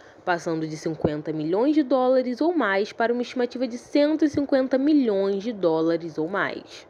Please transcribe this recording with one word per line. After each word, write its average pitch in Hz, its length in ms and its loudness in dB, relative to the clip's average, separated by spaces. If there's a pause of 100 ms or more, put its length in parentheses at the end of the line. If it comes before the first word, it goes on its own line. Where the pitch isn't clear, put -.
(220)
passando 165 460 -2
de 156 80 -8
cinquenta 151 560 -4
milhões 180 420 0
de 302 80 4
dólares 254 600 2
ou 339 120 2
mais 208 380 0
para 233 180 0
uma 247 120 -2
estimativa 247 440 -4
de 240 120 -8
cento 302 440 2
e 311 60 4
cinquenta 269 480 0
milhões 214 680 2
de 233 80 -4
dólares 165 680 0
ou 156 100 -2
mais. - 600 -6